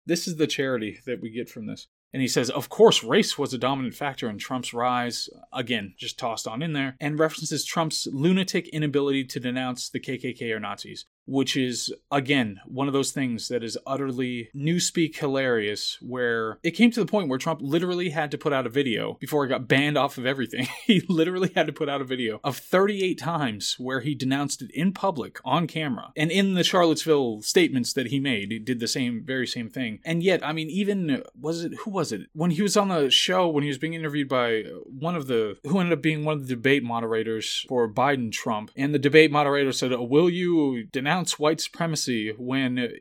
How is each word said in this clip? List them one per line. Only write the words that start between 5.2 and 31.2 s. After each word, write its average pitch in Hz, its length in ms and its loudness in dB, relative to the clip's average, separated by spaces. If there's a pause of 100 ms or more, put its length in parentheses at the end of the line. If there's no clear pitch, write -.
Again, 113 440 -4
just 117 200 -12
tossed 113 300 -4
on 113 140 -6
in 160 120 -4
there. 135 260 -4
And 151 200 -2
references 156 440 -2
Trump's - 480 -2
lunatic 185 580 2
inability 143 560 0
to 131 140 -8
denounce 127 500 -6
the 131 100 -6
K 131 180 -8
K 123 160 -6
K 117 180 -6
or 110 80 -4
Nazis, 104 460 -10 (200)
which 135 300 0
is, 127 380 -2 (180)
again, 131 540 0
one 139 220 -4
of 139 60 -2
those 135 180 0
things 123 380 -4
that 120 140 -2
is 110 220 -6
utterly 127 680 -4
newspeak 160 600 0
hilarious, 123 840 0
where 117 640 -2
it 170 80 0
came 226 180 6
to 233 100 0
the 190 60 2
point 185 240 0
where 131 80 0
Trump 160 240 -2
literally 175 480 0
had 147 220 -2
to 147 80 -4
put 147 140 0
out 131 120 2
a 117 40 -4
video 110 500 0
before 143 260 0
it 123 40 -2
got 131 180 -2
banned 147 300 4
off 135 200 0
of 123 80 -4
everything. 131 480 -2
<laughs> - 40 -14 (100)
He 202 200 8
literally 180 460 2
had 165 140 2
to 147 60 -4
put 147 160 -4
out 143 120 -2
a 131 40 -6
video 123 380 -4
of 135 140 -2
thirty-eight 190 640 0
times 127 580 -2
where 127 240 -4
he 143 140 -2
denounced 135 480 -2
it 110 100 -14
in 175 180 2
public, 170 540 -4
on 147 220 0
camera. 151 500 -6
And 156 140 2
in 196 240 4
the 175 80 4
Charlottesville 147 800 4
statements 135 500 4
that 127 140 -2
he 135 120 0
made, 110 320 0
he 113 60 -4
did 117 220 -4
the 117 80 -4
same, 120 360 -2
very 127 220 -2
same 113 240 -6
thing. 113 340 -6
And 170 200 -2
yet, 180 200 2
I 147 80 -2
mean, 160 200 -6
even, 185 500 0 (180)